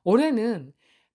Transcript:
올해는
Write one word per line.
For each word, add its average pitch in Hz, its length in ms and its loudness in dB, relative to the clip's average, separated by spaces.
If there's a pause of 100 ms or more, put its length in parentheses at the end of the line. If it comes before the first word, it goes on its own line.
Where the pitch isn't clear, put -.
올해는 220 680 0 (440)